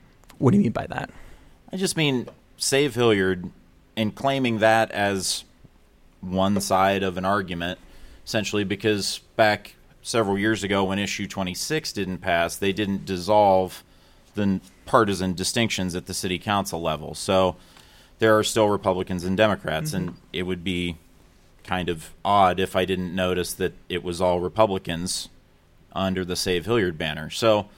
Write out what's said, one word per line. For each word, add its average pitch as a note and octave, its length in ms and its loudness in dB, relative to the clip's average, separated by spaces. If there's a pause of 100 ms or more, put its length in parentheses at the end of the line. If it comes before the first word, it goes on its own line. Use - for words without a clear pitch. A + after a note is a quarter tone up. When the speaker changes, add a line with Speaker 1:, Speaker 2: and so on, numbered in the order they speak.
(380)
Speaker 1:
What C#3 140 4
do G3+ 60 6
you G3+ 60 6
mean A#2 80 0
by - 160 -4
that? - 220 -8 (640)
Speaker 2:
I - 20 -8
just F#3 220 -2
mean C#3 320 2 (260)
Save C#3 400 0
Hilliard F#2+ 540 2 (480)
and G#2+ 180 -2
claiming C3 440 0
that A2 320 4
as G2 520 -2 (760)
one F#2+ 400 0
side G2 420 2
of F#2 140 -2
an F#2 80 -4
argument, F2+ 540 -2 (460)
essentially G#2 380 -2
because G2+ 560 -2 (160)
back G#2+ 400 2 (260)
several G2 380 0
years G#2 240 0
ago G2 220 2
when F#2+ 140 -2
issue G2 280 -6
twenty-six F#2+ 640 -6
didn't F#2 280 -6
pass, E2+ 360 0
they G2 160 0
didn't G2 340 -2
dissolve F#2+ 760 2 (520)
the G#2+ 80 -2
n-, F#2+ 180 0 (240)
partisan G2 480 2
distinctions F#2 640 -2
at F2+ 100 -6
the F#2 80 -10
city F#2 260 -4
council G2 420 -2
level. D2+ 320 -4
So F#2 440 2 (600)
there A2 200 6
are G#2+ 60 4
still G#2+ 240 2
Republicans F#2 560 0
and F#2+ 140 -2
Democrats, D#2+ 540 0
Speaker 1:
Mm-hmm. F2 180 -4
Speaker 2:
and - 80 -14 (160)
it F#2 100 -4
would F2+ 180 -6
be F2 360 -4 (680)
kind F#2 240 -4
of E2 220 -6 (160)
odd F#2+ 340 4
if F#2 160 -2
I F#2 80 2
didn't F2+ 320 -4
notice F2+ 380 -2
that F2+ 200 -2 (140)
it F2+ 160 -6
was F2 160 -6
all F2+ 220 2
Republicans F#2 880 -2 (640)
under F#2 320 -2
the F2 100 -4
Save F2 300 0
Hilliard F#2+ 320 0
banner. D#2 320 -6
So G#2+ 480 2